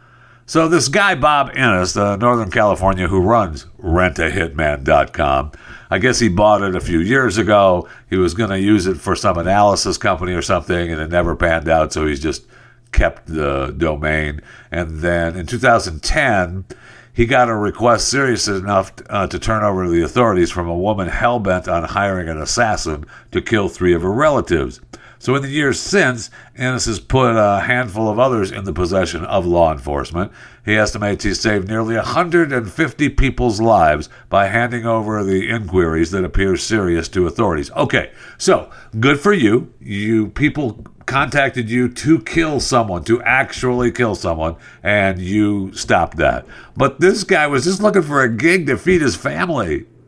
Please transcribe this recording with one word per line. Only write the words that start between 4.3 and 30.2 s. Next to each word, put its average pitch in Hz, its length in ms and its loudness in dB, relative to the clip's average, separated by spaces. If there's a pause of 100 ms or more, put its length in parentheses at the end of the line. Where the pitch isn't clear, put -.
dot 71 300 2
com, 69 380 0 (380)
I 95 80 0
guess 123 200 0
he 117 100 2
bought 104 340 4
it 95 140 -2
a 87 40 -4
few 82 200 0
years 110 380 0
ago. 98 500 4 (220)
He 98 60 -2
was 87 180 2
gonna 98 240 -2
use 98 280 4
it 92 120 -2
for 92 180 -2
some 92 220 0
analysis 95 580 2
company 90 380 -2
or 82 80 -2
something, 87 500 -2
and 78 80 -6
it 78 100 -6
never 85 240 0
panned 82 340 0
out, 80 260 2
so 78 120 -2
he's 71 140 -2
just 73 240 -6 (480)
kept - 340 0
the 69 500 -4
domain. 76 640 -2 (320)
And 80 260 -6
then 85 380 -2
in 87 100 -8
two 120 120 -8
thousand 110 440 0
ten, 95 600 0 (480)
he 117 140 0
got 127 220 4
a 113 60 -2
request 107 540 0
serious 127 400 0
enough, 98 440 -2 (160)
uh, 98 200 -2
to - 100 -8
turn 110 240 -2
over 95 220 0
to 87 60 -2
the 85 120 2
authorities 90 480 2
from 85 180 -6
a 85 80 -4
woman 98 300 -2
hell-bent 95 640 -2
on 87 160 -2
hiring 95 440 -2
an 80 120 -6
assassin 80 640 -2 (260)
to - 100 -2
kill 101 280 0
three 87 260 2
of 82 80 0
her 92 100 0
relatives. 101 680 0 (380)
So 127 160 -2
in 139 80 0
the 135 60 -8
years 139 300 0
since, 131 520 0 (260)
Innes 127 300 -2
has 110 120 -4
put 123 380 2
a 104 240 4
handful 113 480 -2
of 104 100 -2
others 120 320 2
in 101 140 -10
the 95 80 -6
possession 87 540 -2
of 95 180 0
law 85 260 4
enforcement. 73 600 -6 (320)